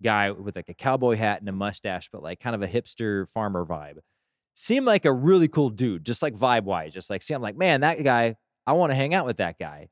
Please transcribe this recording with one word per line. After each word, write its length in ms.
guy 300
with, 240
like, 140
a 40
cowboy 420
hat 260
and 80
a 40
mustache, 580
but, 120
like, 160
kind 160
of 60
a 60
hipster 640
farmer 360
vibe. 340
Seemed 300
like 200
a 60
really 360
cool 220
dude, 360
just, 160
like, 120
vibe-wise. 600
Just, 160
like, 120
see, 120
I'm 80
like, 160
"Man, 240
that 220
guy, 320
I 80
wanna 220
hang 180
out 120
with 120
that 200
guy. 340